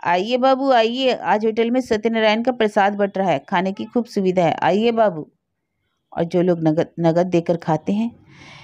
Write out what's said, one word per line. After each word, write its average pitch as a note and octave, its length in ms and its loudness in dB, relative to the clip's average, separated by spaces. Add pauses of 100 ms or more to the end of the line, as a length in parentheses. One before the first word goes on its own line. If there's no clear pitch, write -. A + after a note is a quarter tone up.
"आइए G3 340 0
बाबू, C4 340 2
आइए, A#3+ 420 2
आज G#3 320 -2
होटल A3+ 260 0
में B3+ 100 0
सत्यनारायण A3+ 600 0
का B3+ 80 0
प्रसाद G#3 440 0
बट G3+ 220 -2
रहा F#3+ 120 0
है, C#3 100 0
खाने F#3+ 320 -2
की G#3+ 140 -10
खूब A#3 200 -2
सुविधा F#3 400 0
है, D3 160 0
आइए G#3 300 2
बाबू।" G#3 400 0 (840)
और E3+ 60 -2
जो E3+ 180 0
लोग F3 260 2
नगद, D#3+ 200 0 (120)
नगद E3+ 260 2
देकर F3 320 0
खाते E3 360 -4
हैं, A3+ 220 -4 (480)